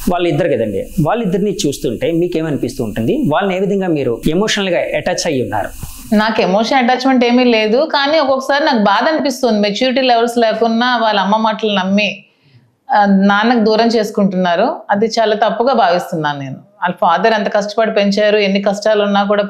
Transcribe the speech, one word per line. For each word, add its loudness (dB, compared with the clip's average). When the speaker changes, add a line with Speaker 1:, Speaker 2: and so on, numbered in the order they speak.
Speaker 1:
వాళ్ళు 0
ఇద్దరు 0
కదండి. -2
వాళ్ళిద్దరిని 0
చూస్తుంటే -4
మీకేమనిపిస్తూ -2
ఉంటుంది? -2
వాళ్ళని -2
ఏ -4
విధంగా -2
మీరు -2
ఎమోషనల్గా 0
attach -4
అయ్యి -2
ఉన్నారు? -6
Speaker 2:
నాకు 0
emotion 0
attachment 2
ఏమీ 2
లేదు, 2
కానీ 0
ఒక్కొక్కసారి 0
నాకు 2
బాధ 2
అనిపిస్తుంది, 0
Maturity 0
levels 2
లేకున్నా 2
వాళ్ళ 2
అమ్మ 2
మాటలు -2
నమ్మి, 0
ఆ, 2
నాన్నకు 2
దూరం 2
చేసుకుంటున్నారు. 0
అది 2
చాలా 0
తప్పుగా 0
భావిస్తున్నాను -2
నేను. -10
వాళ్ళ -4
father 2
ఎంత -4
కష్టపడి -2
పెంచారు, 2
ఎన్ని 0
కష్టాలు 0
ఉన్నా 0
కూడా 0